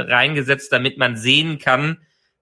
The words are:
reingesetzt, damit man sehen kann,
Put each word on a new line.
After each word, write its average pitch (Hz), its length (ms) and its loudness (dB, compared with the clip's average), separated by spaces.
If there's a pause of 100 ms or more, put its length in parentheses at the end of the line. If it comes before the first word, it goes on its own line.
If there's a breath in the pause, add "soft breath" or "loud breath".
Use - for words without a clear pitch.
reingesetzt, 135 680 0
damit 131 280 -2
man 120 180 0
sehen 143 400 0
kann, 139 400 0 (440)